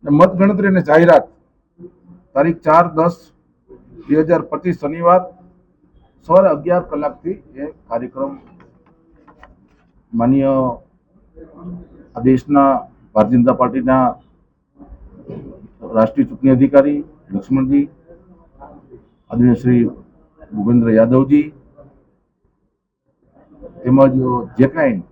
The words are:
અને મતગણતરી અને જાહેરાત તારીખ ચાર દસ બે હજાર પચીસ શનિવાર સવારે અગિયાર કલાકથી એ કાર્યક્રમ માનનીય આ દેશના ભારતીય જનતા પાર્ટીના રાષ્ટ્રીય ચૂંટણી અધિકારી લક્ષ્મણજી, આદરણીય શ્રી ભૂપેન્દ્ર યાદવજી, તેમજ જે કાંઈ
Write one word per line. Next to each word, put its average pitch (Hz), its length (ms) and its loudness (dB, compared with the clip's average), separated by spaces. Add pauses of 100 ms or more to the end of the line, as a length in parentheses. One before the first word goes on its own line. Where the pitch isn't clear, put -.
અને 139 60 -6 (100)
મતગણતરી 190 520 2
અને 180 100 0 (100)
જાહેરાત 170 340 4 (1080)
તારીખ 165 340 -2
ચાર 165 160 4 (120)
દસ 170 200 -2 (920)
બે 139 80 -2 (140)
હજાર 165 220 0
પચીસ 170 300 -6
શનિવાર 170 420 0 (1040)
સવારે 180 280 4
અગિયાર 175 320 -4
કલાકથી 147 480 -10 (240)
એ - 40 -10 (240)
કાર્યક્રમ 123 440 -10 (1800)
માનનીય 135 400 0 (1600)
આ 123 100 -12
દેશના 139 440 2 (440)
ભારતીય 107 260 2
જનતા 127 200 0
પાર્ટીના 127 460 -2 (1900)
રાષ્ટ્રીય 110 340 0
ચૂંટણી 131 280 0
અધિકારી 139 420 2 (360)
લક્ષ્મણજી, 135 520 -2 (1400)
આદરણીય 120 320 2
શ્રી 123 200 2 (680)
ભૂપેન્દ્ર 113 360 0 (100)
યાદવજી, 135 480 2 (2250)
તેમજ 131 320 4 (440)
જે 131 160 4
કાંઈ 151 380 -2